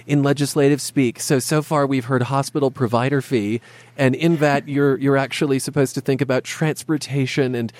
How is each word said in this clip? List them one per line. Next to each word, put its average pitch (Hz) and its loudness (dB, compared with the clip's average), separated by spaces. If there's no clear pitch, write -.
in 143 2
legislative 139 2
speak. - -2
So, 135 0
so 151 0
far 143 0
we've 131 -2
heard 127 0
hospital 135 -2
provider 127 0
fee, 113 -2
and 131 4
in 165 2
that 143 0
you're, 139 2
you're 139 2
actually 135 0
supposed 139 0
to 139 -4
think 139 0
about 127 0
transportation 139 -2
and 117 -4